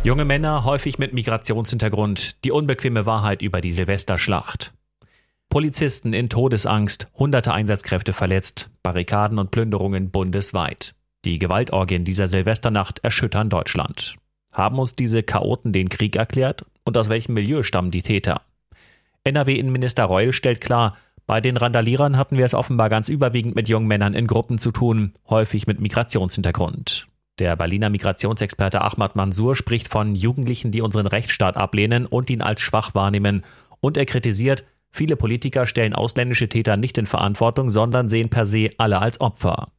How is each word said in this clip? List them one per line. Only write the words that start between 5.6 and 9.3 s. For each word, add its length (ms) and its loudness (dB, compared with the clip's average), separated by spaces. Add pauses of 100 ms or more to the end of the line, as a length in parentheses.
in 180 0
Todesangst, 840 0
hunderte 400 2
Einsatzkräfte 580 -2
verletzt, 580 -2 (120)
Barrikaden 560 0